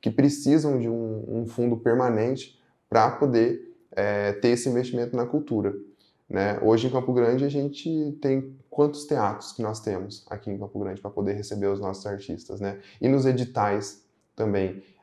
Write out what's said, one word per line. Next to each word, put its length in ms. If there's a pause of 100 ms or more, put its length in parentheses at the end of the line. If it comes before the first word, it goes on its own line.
que 100
precisam 680
de 100
um, 400
um 180
fundo 300
permanente 840 (300)
pra 220
poder, 640 (180)
é, 400
ter 160
esse 200
investimento 480
na 100
cultura, 480 (540)
né? 340
Hoje 240
em 40
Campo 220
Grande 320
a 40
gente 760
tem 340 (140)
quantos 340
teatros 480
que 80
nós 200
temos 500
aqui 200
em 80
Campo 200
Grande 220
pra 100
poder 240
receber 320
os 140
nossos 260
artistas, 540
né? 180 (220)
E 80
nos 180
editais 760 (320)
também, 480 (200)